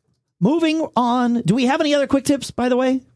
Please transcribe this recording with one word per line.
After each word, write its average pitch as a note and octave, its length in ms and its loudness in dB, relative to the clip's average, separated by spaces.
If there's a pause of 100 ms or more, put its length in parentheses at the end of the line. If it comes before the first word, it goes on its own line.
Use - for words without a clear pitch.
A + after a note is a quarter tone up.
(400)
moving D#4 460 0 (100)
on. A#3+ 460 0
Do F3 120 0
we B3+ 120 0
have D4 140 0
any D4 140 0
other C#4+ 120 0
quick C#4 180 0
tips, C#4 260 -2
by B3 180 -4
the B3 80 2
way, C4 240 0 (160)